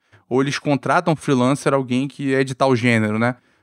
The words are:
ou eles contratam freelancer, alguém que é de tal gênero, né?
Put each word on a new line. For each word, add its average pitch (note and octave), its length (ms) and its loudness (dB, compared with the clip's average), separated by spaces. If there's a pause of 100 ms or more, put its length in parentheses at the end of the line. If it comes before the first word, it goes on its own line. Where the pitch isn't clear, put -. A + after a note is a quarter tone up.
(280)
ou B2+ 120 2
eles C3+ 200 -2
contratam D3+ 560 0
freelancer, C#3 580 0
alguém C3 320 -2
que C3+ 260 -6
é C3+ 120 0
de C3 100 -6
tal C3+ 220 2
gênero, A2 420 0
né? A#2+ 160 -2 (280)